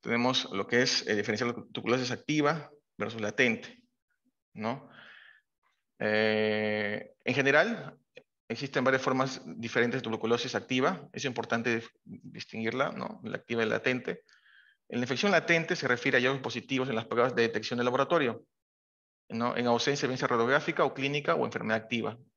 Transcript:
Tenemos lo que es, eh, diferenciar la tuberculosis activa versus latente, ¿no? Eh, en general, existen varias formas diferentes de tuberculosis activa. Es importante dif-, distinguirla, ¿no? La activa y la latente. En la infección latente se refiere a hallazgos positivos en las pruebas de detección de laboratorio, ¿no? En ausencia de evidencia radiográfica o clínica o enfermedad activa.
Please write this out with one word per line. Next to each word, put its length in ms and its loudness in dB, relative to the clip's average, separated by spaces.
Tenemos 500 0
lo 140 -2
que 160 2
es, 260 0
eh, 80 2
diferenciar 320 -2
la 60 -4
tuberculosis 560 -2
activa 600 0
versus 240 -6
latente, 600 -2
¿no? 380 -8
Eh, 1160 0
en 100 0
general, 640 2
existen 360 -2
varias 180 4
formas 420 0
diferentes 560 0
de 40 -10
tuberculosis 500 0
activa. 580 0
Es 120 -10
importante 560 0
dif-, 100 -16
distinguirla, 880 -6
¿no? 320 -8
La 140 -8
activa 240 -2
y 40 2
la 100 0
latente. 460 -2
En 120 -4
la 40 0
infección 280 0
latente 420 4
se 140 -4
refiere 280 2
a 40 6
hallazgos 220 2
positivos 460 -2
en 60 -2
las 120 -2
pruebas 280 2
de 80 4
detección 360 0
de 60 0
laboratorio, 600 2
¿no? 260 -2
En 100 0
ausencia 360 2
de 100 0
evidencia 160 -2
radiográfica 560 2
o 100 0
clínica 400 -2
o 100 0
enfermedad 380 -2
activa. 360 -4